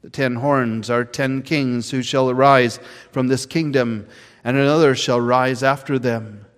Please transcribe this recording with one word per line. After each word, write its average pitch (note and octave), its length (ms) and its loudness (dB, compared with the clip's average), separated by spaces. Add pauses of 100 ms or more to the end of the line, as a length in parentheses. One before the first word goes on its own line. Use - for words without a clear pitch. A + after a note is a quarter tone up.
The - 80 -20
ten B2+ 260 -2
horns A#2 520 0
are A#2+ 160 0
ten C3+ 380 -4
kings C3 480 -2
who C3 120 -4
shall C3 280 0
arise B2+ 480 4 (320)
from B2+ 160 -2
this B2+ 200 -2
kingdom, B2+ 600 -2 (380)
and B2 120 -2
another C#3+ 380 4
shall A#2+ 260 0
rise B2+ 440 0
after C3+ 340 0
them A2 480 -6 (120)